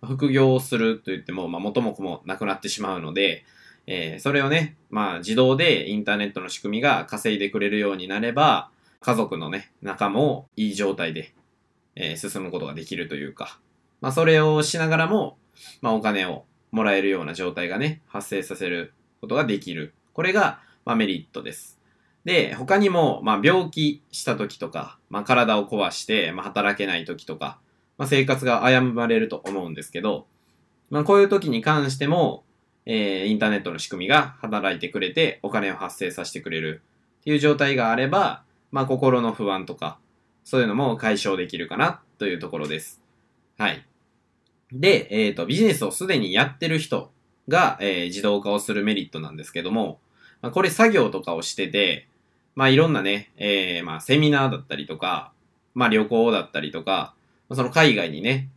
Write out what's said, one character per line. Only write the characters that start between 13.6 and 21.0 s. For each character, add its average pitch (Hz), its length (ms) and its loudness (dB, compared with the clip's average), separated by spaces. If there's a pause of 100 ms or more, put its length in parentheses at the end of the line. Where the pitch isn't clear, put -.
ま 127 100 -6
あ、 - 40 -2
そ 160 100 2
れ 160 160 6
を 156 240 4
し 151 140 -2
な 160 100 0
が 156 100 2
ら 160 100 2
も、 165 300 -2 (440)
ま 117 80 -2
あ、 110 40 2
お 107 80 0
金 101 240 0
を 85 200 -8 (260)
も 110 120 0
ら 104 100 2
え 98 80 2
る 98 80 2
よ 92 140 0
う - 20 -8
な 76 80 -8
状 90 180 -4
態 87 160 -4
が 90 100 -6
ね、 156 300 -4
発 - 220 -10
生 98 120 -4
さ 95 140 -10
せ 92 140 -6
る 87 240 -6 (280)
こ 107 60 -12
と 110 80 -4
が 147 100 0
で 107 140 -2
き - 140 -12
る。 78 200 -10 (200)
こ 160 100 -4
れ 185 100 2
が、 185 260 2 (240)
ま 120 100 -2
あ、 - 20 0
メ 110 100 2